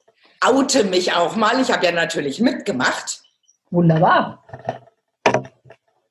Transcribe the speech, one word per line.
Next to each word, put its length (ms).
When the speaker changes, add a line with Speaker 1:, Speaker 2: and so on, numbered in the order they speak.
Speaker 1:
oute 440
mich 280
auch 240
mal. 240
Ich 100
habe 140
ja 80
natürlich 480
mitgemacht. 840
Speaker 2:
Wunderbar. 760